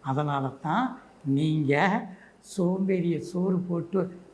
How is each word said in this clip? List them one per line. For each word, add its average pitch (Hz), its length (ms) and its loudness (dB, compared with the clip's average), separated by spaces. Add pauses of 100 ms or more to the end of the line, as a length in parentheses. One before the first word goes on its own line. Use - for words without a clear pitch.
அதனால 139 460 0
தான் 196 520 -2 (260)
நீங்க 156 800 2 (520)
சோம்பேறியை 180 600 2
சோறு 185 380 -2
போட்டு 175 600 -2 (140)